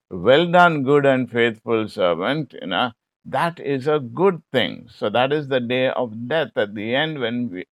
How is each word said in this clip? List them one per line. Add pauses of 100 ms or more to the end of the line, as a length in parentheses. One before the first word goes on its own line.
(100)
"Well
done,
good
and
faithful
servant,"
you
know, (320)
that
is
a
good (100)
thing.
So
that
is
the
day
of
death
at
the
end
when
we,